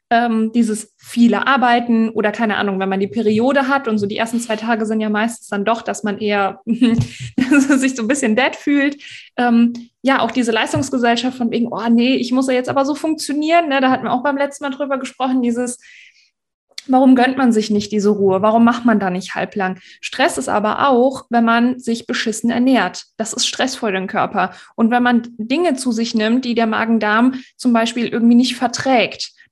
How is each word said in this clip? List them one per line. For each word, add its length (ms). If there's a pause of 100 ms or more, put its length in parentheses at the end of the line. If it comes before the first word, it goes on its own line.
(100)
ähm, 420
dieses 460
viele 500
Arbeiten 640
oder 200
keine 280
Ahnung, 200
wenn 120
man 100
die 80
Periode 600
hat 200
und 100
so 80
die 120
ersten 200
zwei 160
Tage 320
sind 140
ja 80
meistens 400
dann 160
doch, 180
dass 220
man 140
eher 440
<laughs> 40
sich 1300
so 60
ein 60
bisschen 280
dead 180
fühlt. 480 (340)
Ähm, 360 (300)
ja, 180
auch 100
diese 220
Leistungsgesellschaft 840
von 120
wegen, 220
„Oh 180
nee, 260
ich 160
muss 140
ja 80
jetzt 140
aber 160
so 100
funktionieren“, 760
ne? 120
Da 100
hatten 140
wir 80
auch 100
beim 140
letzten 280
Mal 60
drüber 280
gesprochen, 440
dieses, 360 (1080)
warum 300
gönnt 220
man 140
sich 180
nicht 220
diese 180
Ruhe? 320
Warum 220
macht 200
man 160
da 80
nicht 260
halblang? 460 (220)
Stress 360
ist 120
aber 380
auch, 420
wenn 140
man 340
sich 280
beschissen 440
ernährt. 540 (120)
Das 160
ist 140
Stress 300
für 140
den 160
Körper. 460 (220)
Und 160
wenn 120
man 260 (100)
Dinge 380
zu 160
sich 220
nimmt, 300
die 100
der 120
Magen-Darm 760 (160)
zum 160
Beispiel 360
irgendwie 280
nicht 200
verträgt, 760 (200)